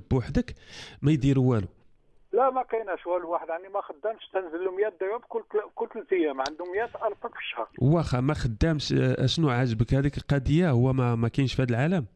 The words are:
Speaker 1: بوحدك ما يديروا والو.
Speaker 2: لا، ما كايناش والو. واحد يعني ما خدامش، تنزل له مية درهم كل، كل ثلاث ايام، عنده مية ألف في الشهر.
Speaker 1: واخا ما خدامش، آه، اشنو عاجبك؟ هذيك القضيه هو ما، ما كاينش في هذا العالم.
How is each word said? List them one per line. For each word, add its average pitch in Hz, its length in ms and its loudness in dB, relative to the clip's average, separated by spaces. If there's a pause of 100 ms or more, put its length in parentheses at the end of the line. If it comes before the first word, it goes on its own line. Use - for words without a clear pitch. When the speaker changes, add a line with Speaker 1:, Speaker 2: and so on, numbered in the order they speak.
(100)
Speaker 1:
بوحدك - 440 -2 (480)
ما 143 100 4
يديروا 131 380 4
والو. 104 180 0 (640)
Speaker 2:
لا، 262 180 4
ما 262 120 -2
كايناش 202 440 -6
والو. 175 240 -4
واحد 165 180 -4
يعني 175 200 -8
ما 202 120 -6
خدامش، 190 520 -8
تنزل 180 320 -4
له 185 120 -4
مية 208 240 -2
درهم 202 280 -4
كل، 226 140 -6 (320)
كل 233 200 -6
ثلاث 208 180 -4
ايام، 151 280 0
عنده 151 320 -4
مية 208 120 -2
ألف - 420 -6
في - 120 -12
الشهر. - 300 -8 (100)
Speaker 1:
واخا 139 420 2
ما 139 140 2
خدامش، 139 580 0
آه، 131 320 2
اشنو 147 260 2
عاجبك؟ 120 440 2
هذيك 139 220 2
القضيه 143 540 2
هو 123 220 4
ما، 123 220 2
ما 117 140 2
كاينش 135 260 0
في 131 80 0
هذا 123 80 0
العالم. 139 460 0